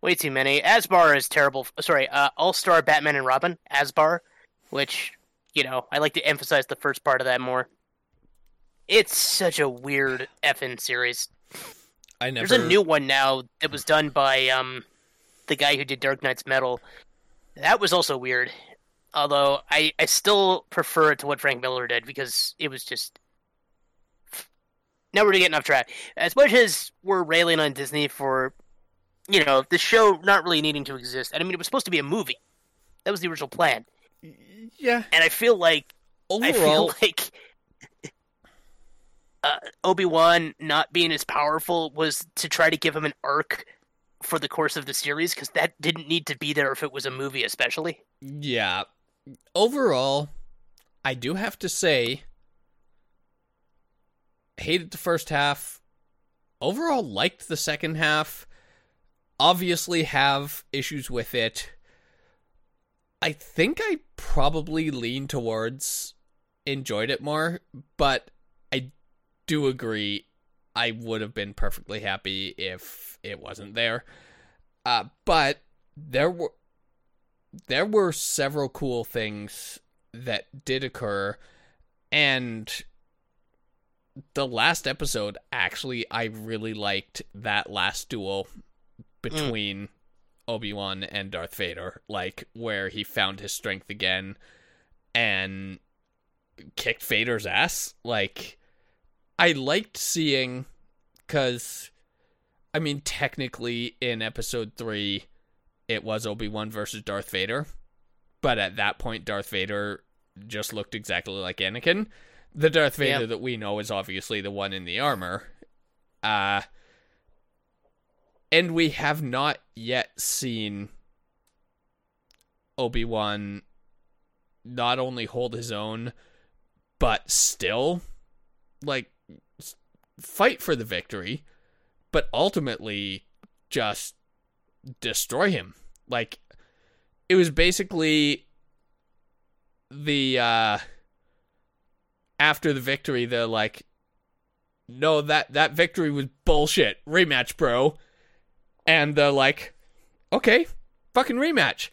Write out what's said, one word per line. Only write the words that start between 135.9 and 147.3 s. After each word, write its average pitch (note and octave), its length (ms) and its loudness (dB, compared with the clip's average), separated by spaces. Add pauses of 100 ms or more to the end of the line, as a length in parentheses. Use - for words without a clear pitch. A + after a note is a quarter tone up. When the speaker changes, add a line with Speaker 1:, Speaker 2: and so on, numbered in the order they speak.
Speaker 2:
Like, A#2 320 -4 (880)
it F#3 80 6
was F3 160 8
basically D#3+ 960 2 (1400)
the, C#3 480 0
uh, A2+ 380 2 (1600)
after D3 340 4
the C3+ 60 -2
victory, C3+ 460 -2
they're A#2 200 -2
like, A2 380 -2 (1040)
"No, D3 340 2
that, D3+ 320 0
that D3 200 4
victory E3+ 360 2
was C#3+ 160 -2 (200)
bullshit. D3+ 600 4
Rematch, D3+ 520 2